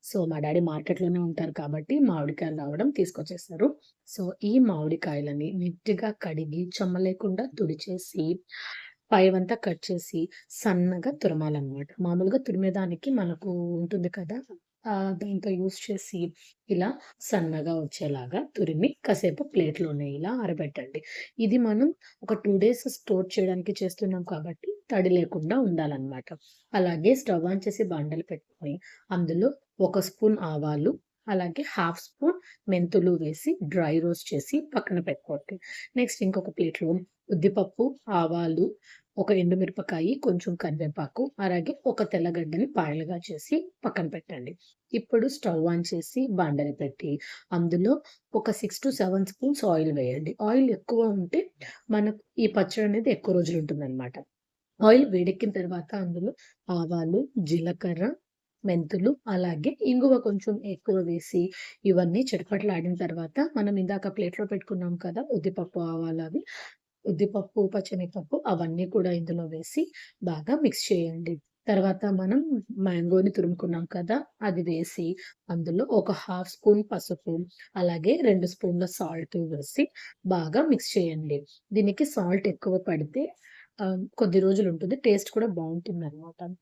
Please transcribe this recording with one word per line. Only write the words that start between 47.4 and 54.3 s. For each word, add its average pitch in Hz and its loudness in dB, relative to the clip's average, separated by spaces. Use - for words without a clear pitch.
అందులో 175 2
ఒక 220 0
సిక్స్ - -6
to 269 0
సెవెన్ 190 0
స్పూన్స్ 277 -2
ఆయిల్ 160 2
వేయండి. 139 -2
ఆయిల్ 240 4
ఎక్కువ 226 0
ఉంటే 196 0
మనకు 214 0
ఈ 220 4
పచ్చడి 208 2
అనేది 220 2
ఎక్కువ - 0
రోజులు 170 2
ఉంటుందన్నమాట. 135 -4